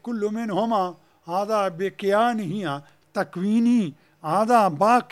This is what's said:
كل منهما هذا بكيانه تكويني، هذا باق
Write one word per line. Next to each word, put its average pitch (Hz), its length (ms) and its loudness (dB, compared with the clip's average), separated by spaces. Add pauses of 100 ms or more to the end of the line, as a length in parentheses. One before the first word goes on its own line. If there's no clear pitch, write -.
كل 214 300 -4
منهما 208 640 -2 (340)
هذا 202 400 -2
بكيانه 196 1120 -2 (320)
تكويني، 208 800 0 (300)
هذا 214 440 4
باق 208 420 2